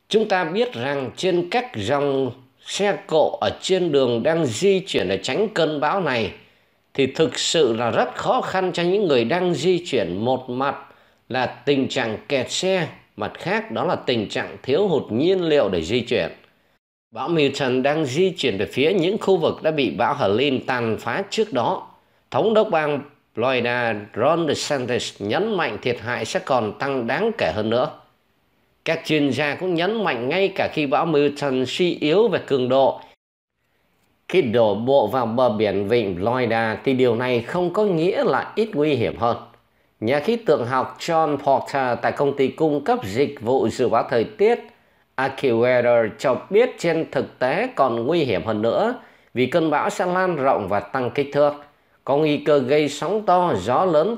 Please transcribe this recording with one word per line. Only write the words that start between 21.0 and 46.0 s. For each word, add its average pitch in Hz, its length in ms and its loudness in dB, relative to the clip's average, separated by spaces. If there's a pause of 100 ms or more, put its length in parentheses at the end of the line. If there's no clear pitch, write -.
trước 214 240 -2
đó. 131 340 -2 (440)
Thống 185 220 2
đốc 208 160 4
bang 147 320 0 (340)
Florida 120 600 0 (200)
Ron 156 320 2
DeSantis 123 760 -4
nhấn 170 360 -2
mạnh 123 240 -2
thiệt 123 200 -2
hại 113 240 -6
sẽ 185 140 -4
còn 120 400 -2
tăng 131 280 -4
đáng 175 300 -2
kể 85 180 0
hơn 107 140 -2
nữa. 123 200 0 (960)
Các 160 200 -2
chuyên 151 240 2
gia 139 260 -2
cũng 180 200 -4
nhấn 202 280 0
mạnh 127 260 -2
ngay 190 260 2
cả - 180 0
khi 151 120 0
bão 143 200 2
Milton 143 600 0
suy 175 360 0
yếu 180 260 4
về 165 200 0
cường 131 220 0
độ, 131 320 2 (1300)
khi 180 140 2
đổ 110 340 4
bộ 120 320 4
vào 123 180 0
bờ 120 240 2
biển 104 380 0
vịnh 104 280 2
Florida 113 680 0
thì 139 100 2
điều 123 220 2
này 123 260 0
không 175 320 -4
có 214 100 0
nghĩa 190 400 0
là 139 320 0
ít 226 180 -2
nguy 151 220 0
hiểm 110 220 -2
hơn. 117 200 0 (640)
Nhà 131 200 0
khí 226 160 -2
tượng 135 300 2
học 135 340 -2
John 160 380 0
Porter 131 640 0
tại - 100 0
công 139 260 -2
ty 135 100 2
cung 147 360 0
cấp 240 200 0
dịch 110 380 -2
vụ 113 280 2
dự 120 200 0
báo 113 200 2
thời 120 140 2
tiết 220 360 0 (580)
AccuWeather 120 1000 2